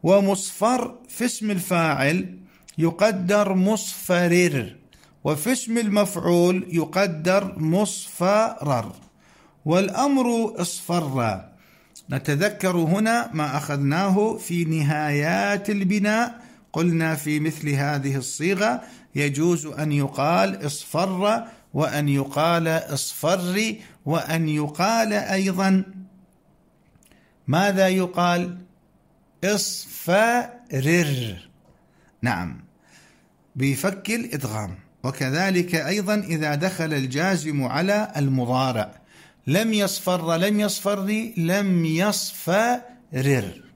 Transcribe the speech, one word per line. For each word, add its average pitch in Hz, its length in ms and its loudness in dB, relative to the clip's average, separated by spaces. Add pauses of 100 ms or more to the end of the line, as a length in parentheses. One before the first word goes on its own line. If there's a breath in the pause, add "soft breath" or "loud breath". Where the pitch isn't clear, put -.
ومصفر 196 920 2 (140)
في - 160 -4
اسم 214 260 -2
الفاعل 165 840 0 (400 loud breath)
يقدر 190 760 2
مصفرر، 175 1200 2 (480 soft breath)
وفي 151 280 0
اسم 233 260 -2
المفعول 185 920 2
يقدر 180 920 0
مصفرر، 170 1400 0 (720 soft breath)
والأمر 226 960 2
اصفر. 135 800 -2 (680 soft breath)
نتذكر 175 680 0
هنا 214 560 2
ما 151 240 -2
أخذناه 180 800 0
في 175 280 -2
نهايات 160 1040 0
البناء، 214 720 0 (320 loud breath)
قلنا 160 420 2
في 151 240 -2
مثل 151 300 -2
هذه 139 460 0
الصيغة 196 680 -2 (340 loud breath)
يجوز 147 500 0
أن 151 260 -4
يقال 156 720 0
اصفر، 190 800 -2 (300 loud breath)
وأن 147 360 0
يقال 151 580 2
اصفر، 180 1080 -2 (300 loud breath)
وأن 160 440 0
يقال 180 640 0
أيضًا، 190 680 2 (1600 soft breath)
ماذا 190 400 2
يقال؟ 180 680 0 (840)
اصفرر، 170 1900 0 (840 soft breath)
نعم، 90 420 -4 (920 soft breath)
بفك 139 540 -2
الإدغام. 110 680 -6 (280)
وكذلك 175 720 0
أيضًا 185 400 0
إذا 156 400 -2
دخل 165 380 -2
الجازم 147 720 -2
على 190 540 0
المضارع، 127 720 0 (560 loud breath)
لم 220 260 2
يصفر، 180 640 0
لم 208 240 2
يصفر، 202 400 -2 (380)
لم 180 480 2
يصفرر. 165 1800 0 (140)